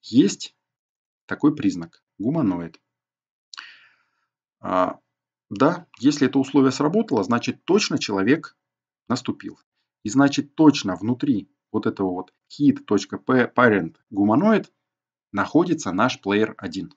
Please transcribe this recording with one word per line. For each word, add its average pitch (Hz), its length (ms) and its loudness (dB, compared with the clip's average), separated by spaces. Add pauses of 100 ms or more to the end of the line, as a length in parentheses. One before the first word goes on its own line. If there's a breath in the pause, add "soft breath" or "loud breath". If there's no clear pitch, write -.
есть - 540 0 (680)
такой 151 280 -2
признак – 90 480 -6 (160)
гуманоид. 95 640 -4 (1800 loud breath)
А, 92 380 -2 (520)
да, 131 360 0 (120)
если 143 280 0
это 127 120 0
условие 135 340 2
сработало, 151 500 0
значит - 420 -4
точно 180 340 0
человек 110 580 -2 (520)
наступил. - 500 -8 (440)
И 110 60 -6
значит 139 460 0
точно 135 420 2
внутри 117 540 -4 (200)
вот 110 160 -4
этого 98 240 -2
вот 90 240 -10 (160)
hit.parent 117 1500 0 (140)
гуманоид 127 640 2 (600)
находится 143 600 -2
наш 113 280 0
плеер 107 380 0
один. 95 380 -10